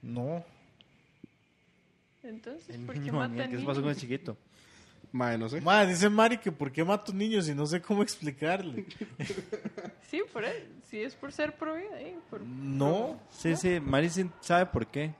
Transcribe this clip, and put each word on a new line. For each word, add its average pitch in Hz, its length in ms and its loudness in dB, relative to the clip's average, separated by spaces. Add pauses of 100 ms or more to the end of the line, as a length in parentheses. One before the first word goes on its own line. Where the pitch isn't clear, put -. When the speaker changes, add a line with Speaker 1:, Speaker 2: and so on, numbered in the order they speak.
Speaker 1:
No. 123 420 -6 (1800)
Speaker 2:
Entonces, 240 520 -14
Speaker 3:
El 120 100 -8
Speaker 2:
¿por 180 100 -8
qué 147 60 -4
Speaker 3:
niño 143 120 -4
Speaker 2:
mata 131 160 0
Speaker 3:
Daniel, 123 200 -4
¿qué 123 80 -4
les 131 80 -4
pasó 139 160 0
con 143 80 0
el 143 60 0
Speaker 2:
niños? - 60 -10
Speaker 3:
chiquito? 127 360 -6 (760)
Speaker 4:
Mae, 120 260 0
no 113 120 -2
sé. 147 100 -4
Speaker 1:
Mae, 196 280 8
dice 180 220 6
Mari 226 280 6
que 202 140 -2
por 139 200 -2
qué 151 140 2
mato 202 260 0
niños 202 380 2
y 147 40 0
no 143 140 0
sé 165 140 0
cómo 208 220 2
explicarle. 156 880 -2
<laughs> - 40 -14 (1120)
Speaker 2:
Sí, 320 120 -2 (120)
por 220 100 -4
él. 403 240 -6 (220)
Sí, 214 120 -6
es 262 140 -6
por 277 160 -10
ser 302 240 -2
pro 311 200 -4
vida, 370 260 -8
¿eh? 339 160 -12 (120)
Por, - 120 -10
Speaker 1:
No. 135 480 0
Speaker 2:
por, 226 280 0 (140)
Speaker 3:
Sí, - 200 -2
Speaker 2:
¿no? 160 60 2
Speaker 3:
sí, 180 220 2
Mari 143 300 4
sí 180 200 0 (120)
sabe 175 240 6
por - 220 -2
qué. 151 320 -4